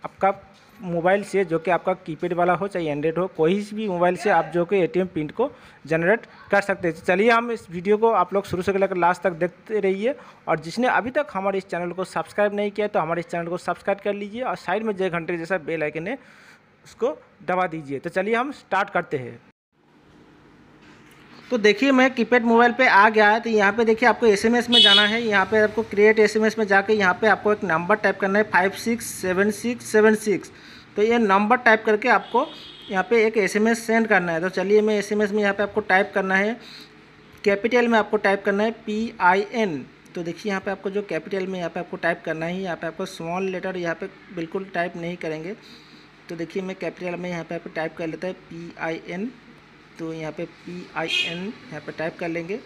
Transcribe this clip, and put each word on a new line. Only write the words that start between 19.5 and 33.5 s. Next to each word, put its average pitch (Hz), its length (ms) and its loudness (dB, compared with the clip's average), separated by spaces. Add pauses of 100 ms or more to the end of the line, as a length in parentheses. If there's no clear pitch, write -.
तो 247 80 0
देखिए 208 340 4
मैं 262 200 6
keypad 240 320 2
mobile 233 280 6
पे 254 160 2
आ 196 200 6
गया 214 220 4
है। 220 100 2
तो 226 100 -4
यहाँ 202 220 4
पे 226 120 0
देखिए 226 240 4
आपको 233 180 2
एसएमएस 226 440 2
में 240 100 6
जाना 208 220 6
है, 220 200 0
यहाँ 202 240 2
पे 214 140 2
आपको 214 240 2
create 214 340 4
एसएमएस 214 400 4
में 220 80 0
जाके 196 260 4
यहाँ 196 280 4
पे 220 80 2
आपको 208 240 2
एक 208 120 -2
number 175 320 2
type 196 240 0
करना 196 180 2
है 214 80 2
फ़ाइव 190 320 2
सिक्स 233 340 -4
सेवन 185 400 0
सिक्स 233 340 -6
सेवन 214 300 4
सिक्स। 202 360 -4 (440)
तो 208 60 0
ये 233 180 4
number 208 380 4
type 220 260 4
करके 214 260 2
आपको 226 360 2 (440)
यहाँ 185 200 0
पे 226 160 4
एक 220 120 0
एसएमएस 220 480 0